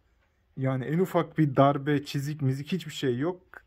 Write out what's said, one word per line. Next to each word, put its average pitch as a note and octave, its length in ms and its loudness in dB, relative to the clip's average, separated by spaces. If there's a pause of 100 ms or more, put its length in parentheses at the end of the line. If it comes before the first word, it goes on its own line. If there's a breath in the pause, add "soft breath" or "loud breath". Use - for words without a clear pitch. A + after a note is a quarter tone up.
(580)
yani C3 280 -2
en D#3+ 140 0
ufak E3+ 380 0
bir D3 180 2
darbe, C#3+ 480 4
çizik, D3 380 -6
mizik C3+ 300 -2
hiçbir E3 200 -6
şey B2+ 280 -2
yok. F3 220 -4 (260)